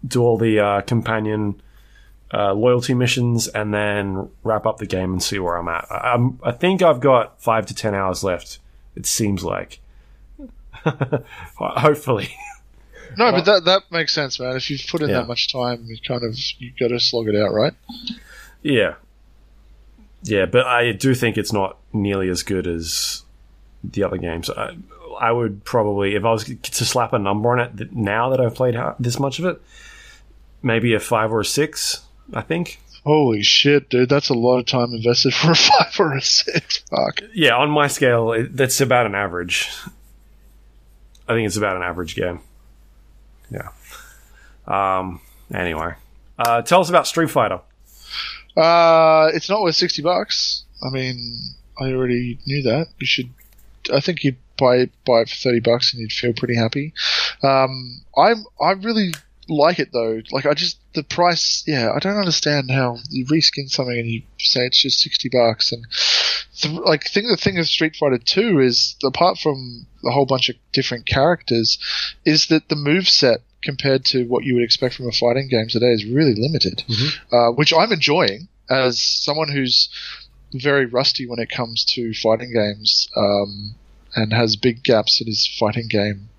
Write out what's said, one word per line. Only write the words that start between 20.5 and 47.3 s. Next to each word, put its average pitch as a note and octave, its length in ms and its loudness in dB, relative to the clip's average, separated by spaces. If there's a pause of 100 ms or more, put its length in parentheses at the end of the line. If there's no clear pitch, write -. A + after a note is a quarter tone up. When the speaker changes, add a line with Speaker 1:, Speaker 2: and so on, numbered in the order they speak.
Speaker 1:
I A#2+ 240 2
do B2+ 240 0
think A#2+ 220 0
it's G#2 160 -4
not G2 240 -2 (160)
nearly G2 360 0
as F2 140 -4
good F#2 240 -4
as E2 560 -6 (600)
the G#2 200 -4
other F#2+ 140 -2
games. E2+ 320 -6
I, - 260 -10 (440)
I A#2 120 0
would A2+ 320 -2
probably, G2+ 520 0
if G2 100 -2
I A2+ 60 2
was A2 120 0
to - 420 -8
slap A#2+ 280 -2
a A#2+ 60 0
number G#2 320 0
on B2 80 2
it A#2+ 180 -4
th-, G#2 140 -12
now A2 380 0
that C3 100 0
I've A#2+ 160 2
played B2+ 200 0
ha-, - 240 -6
this A#2+ 200 -4
much C#3 200 -4
of E3 60 -4
it, - 160 -4 (1000)
maybe A2+ 320 2
a G#2 60 2
five A2 340 0
or A2+ 60 0
a G2+ 60 -2
six, - 580 -4 (300)
I A2+ 80 -6
think. E3 380 -6 (260)
Speaker 2:
Holy C#3+ 360 4
shit, C#3+ 480 4
dude! B2+ 200 4
That's C#3 200 2
a C#3 40 2
lot B2 260 2
of A#2 60 -6
time B2 280 -2
invested A#2+ 400 2
for D#3+ 180 4
a E3 40 6
<laughs> - 0 -
five - 440 4
or D#3+ 180 2
a C3+ 40 -4
six. - 580 -2 (100)
Fuck. - 320 -2 (120)
Speaker 1:
Yeah, D3 220 4
on C#3+ 160 2
my D3 160 4
scale, A#2 460 2
it, A#2 220 -4
that's C3 260 2
about B2 240 4
an G2+ 100 -4
average. F2+ 540 -4 (1600)
I A#2+ 60 0
think A2+ 140 0
it's G2 100 -4
about G2+ 200 -2
an F2+ 60 -6
average F2 320 -6
game. F2 260 -4 (1120)
Yeah. - 180 -12 (960)
Um, F#2+ 540 -2 (320)
anyway. E2+ 400 -4 (440)
Uh, A#2 240 2
tell F3 200 4
us E3 80 0
about E3+ 180 4
Street E3 240 0